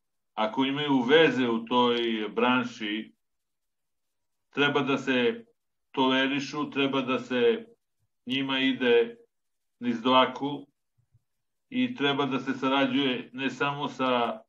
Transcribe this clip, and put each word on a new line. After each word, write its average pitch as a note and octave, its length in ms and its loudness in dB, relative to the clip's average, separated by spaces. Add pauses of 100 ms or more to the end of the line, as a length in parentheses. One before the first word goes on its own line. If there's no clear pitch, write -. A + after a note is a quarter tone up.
(340)
ako A2 300 -2
imaju C#3 360 0
veze C3 480 4
u A2+ 160 -2
toj A#2+ 680 0
branši, A2+ 800 -2 (1400)
treba C#3 300 0
da C3 180 0
se B2 460 0 (480)
tolerišu, C3+ 800 -2
treba C3+ 320 -2
da B2 160 -2
se A#2+ 480 0 (600)
njima C3+ 320 -2
ide A#2+ 580 2 (640)
niz A2+ 220 -2
dlaku C3 640 2 (1040)
i B2 240 -2
treba C#3+ 320 0
da C3+ 140 -2
se C#3 120 -6
sarađuje C3 800 0
ne C3 180 -6
samo C#3+ 380 -4
sa A#2+ 600 -2